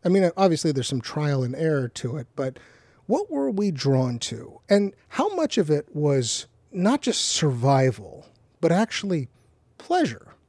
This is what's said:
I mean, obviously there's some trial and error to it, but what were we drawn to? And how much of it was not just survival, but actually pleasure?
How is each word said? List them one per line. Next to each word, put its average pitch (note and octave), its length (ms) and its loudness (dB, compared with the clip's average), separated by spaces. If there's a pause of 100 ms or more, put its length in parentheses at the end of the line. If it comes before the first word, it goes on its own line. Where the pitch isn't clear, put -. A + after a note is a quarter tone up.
I F3 40 0
mean, F#3 260 4
obviously E3+ 380 2
there's B2+ 160 -2
some C3+ 100 -2
trial C#3+ 440 -2
and B2 120 -4
error D3 320 0
to B2 300 -8
it, B2+ 180 -10
but C3 240 -6 (460)
what E4+ 260 -2
were C#4 180 -2
we G3+ 220 0
drawn B2+ 480 0
to? - 480 -12
And G3+ 240 2 (160)
how G4+ 260 -2
much E4 240 -2
of D#3 140 2
it D3 240 0
was C#3 520 0 (260)
not G#3 280 2
just - 200 -2
survival, C3 1040 0 (340)
but E3 100 2
actually F3+ 600 0 (480)
pleasure? D4+ 560 -2 (160)